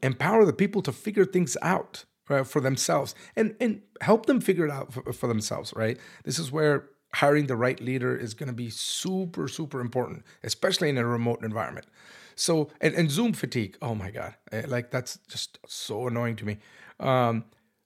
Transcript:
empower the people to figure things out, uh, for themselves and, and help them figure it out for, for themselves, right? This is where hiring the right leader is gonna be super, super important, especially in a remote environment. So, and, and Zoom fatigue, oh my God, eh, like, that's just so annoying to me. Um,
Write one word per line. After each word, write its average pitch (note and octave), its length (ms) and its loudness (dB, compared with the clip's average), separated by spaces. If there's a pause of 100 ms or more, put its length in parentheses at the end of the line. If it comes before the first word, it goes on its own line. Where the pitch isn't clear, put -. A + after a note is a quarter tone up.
empower E3 420 4
the E3 80 6
people G3 300 0
to C#3 100 -4
figure G3+ 320 0
things F3+ 380 0
out, - 420 -2 (240)
uh, C3+ 160 2
for D3 160 0
themselves C3+ 540 0 (200)
and, A3 260 0
and A3+ 200 0 (220)
help A3 240 4
them C4 140 4
figure F3 260 2
it D3 40 -2
out C#3 220 -8
for, B2 200 -8
for - 140 -4
themselves, - 480 -2
right? A2+ 240 0 (260)
This C3 140 -2
is C#3+ 140 -6
where D3 380 2 (240)
hiring D3 340 4
the B2+ 80 -2
right B2 240 0
leader B2+ 360 -2
is A#2+ 180 -8
gonna C3 180 -8
be A#2+ 180 -8
super, F3+ 760 -4
super C#3 320 -6
important, A#2+ 420 -4 (220)
especially E3+ 440 0
in C#3 80 2
a A#2+ 80 2
remote A#2 380 0
environment. A2 440 -6 (500)
So, D#3 340 2 (100)
and, D#3 140 4
and E3 160 4
Zoom A3 220 2
fatigue, - 500 -4
oh A#2+ 140 -4
my G2 160 -8
God, G#2+ 240 -10 (160)
eh, G#2+ 160 -4
like, B2 240 -4
that's B2+ 260 -6 (100)
just - 380 -10
so A2+ 400 -6
annoying A#2 300 -2
to - 100 -12
me. G#2 120 -4 (420)
Um, A#2+ 440 2 (420)